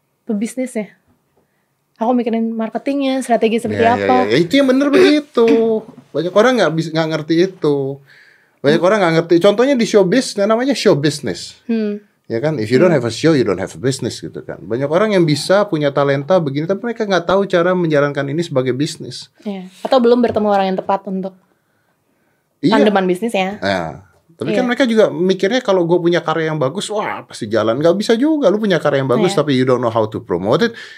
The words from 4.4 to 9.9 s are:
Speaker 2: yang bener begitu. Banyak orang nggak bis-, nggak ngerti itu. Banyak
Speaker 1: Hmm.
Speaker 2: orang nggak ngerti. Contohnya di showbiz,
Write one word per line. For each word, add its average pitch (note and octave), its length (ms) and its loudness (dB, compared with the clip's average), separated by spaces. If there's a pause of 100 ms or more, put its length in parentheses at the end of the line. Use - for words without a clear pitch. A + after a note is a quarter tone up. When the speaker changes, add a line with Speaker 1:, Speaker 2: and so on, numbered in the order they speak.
Speaker 2:
yang C#4 120 4
bener C4+ 220 2
begitu. D4 580 4 (640)
Banyak E3+ 240 -4
orang A3+ 220 4
nggak F3 180 2
bis-, E3 160 -2
nggak D#3 200 -2
ngerti D#3 340 -2
itu. C#3+ 580 -2 (580)
Banyak D3 180 2
Speaker 1:
Hmm. E3 100 2
Speaker 2:
orang G#3+ 120 4
nggak E3+ 200 2
ngerti. E3 200 2
Contohnya G#3 340 4
di A#3 120 2
showbiz, G3+ 500 2